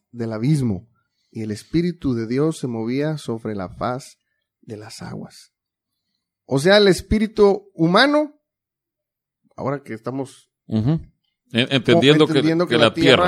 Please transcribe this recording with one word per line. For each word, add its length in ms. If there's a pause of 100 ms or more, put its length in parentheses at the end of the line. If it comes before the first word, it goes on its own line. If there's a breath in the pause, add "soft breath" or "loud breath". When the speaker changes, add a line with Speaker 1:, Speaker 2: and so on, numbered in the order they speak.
(120)
Speaker 1:
del 220
abismo, 560 (400)
y 140
el 80
Espíritu 640
de 100
Dios 320
se 80
movía 540
sobre 340
la 160
faz 480 (440)
de 160
las 260
aguas. 500 (920)
O 120
sea, 200
el 100
espíritu 880
humano, 580 (1200)
ahora 280
que 100
estamos 560 (160)
Speaker 2:
Ujú. 360 (500)
En-, 180
entendiendo 560
que, 60
Speaker 1:
entendiendo 340
Speaker 2:
que 80
Speaker 1:
que 60
Speaker 2:
la 80
Speaker 1:
la 80
tierra 320